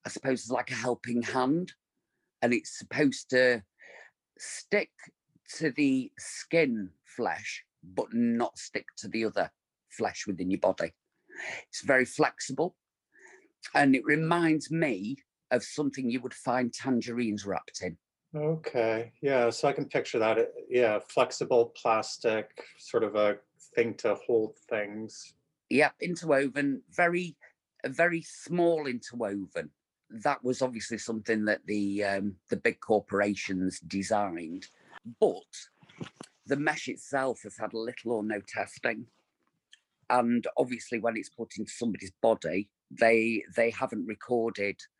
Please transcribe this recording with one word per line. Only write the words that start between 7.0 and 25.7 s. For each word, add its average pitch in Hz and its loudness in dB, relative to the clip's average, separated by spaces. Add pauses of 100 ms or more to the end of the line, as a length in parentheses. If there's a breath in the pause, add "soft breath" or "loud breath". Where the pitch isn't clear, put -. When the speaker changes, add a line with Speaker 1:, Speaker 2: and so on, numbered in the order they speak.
Speaker 1:
flesh, - -6 (180)
but 92 -6
not 117 0
stick - -10 (100)
to 107 -12
the 110 -2
other 98 0 (380)
flesh - -4
within 90 -4
your 95 0
body. 92 0 (760 loud breath)
It's - -12
very 131 4
flexible, 147 -2 (1000 loud breath)
and 139 8
it 131 -2
reminds 160 2
me 131 0 (340)
of 123 2
something 135 -4
you 123 -2
would 117 -10
find 123 -2
tangerines 117 -2
wrapped - -6
in. 85 -6 (400)
Speaker 2:
Okay, 123 -2 (100)
yeah, 127 4
so 143 0
I 139 4
can 147 -4
picture - -2
that. 110 4
It, 117 2 (180)
yeah, 117 4 (120)
flexible 123 2
plastic, 110 0 (160)
sort 113 0
of 104 -2
a 104 4 (380)
thing 117 2
to 104 0 (100)
hold 110 2 (120)
things. 107 -6 (340)
Speaker 1:
Yeah, 135 4 (100)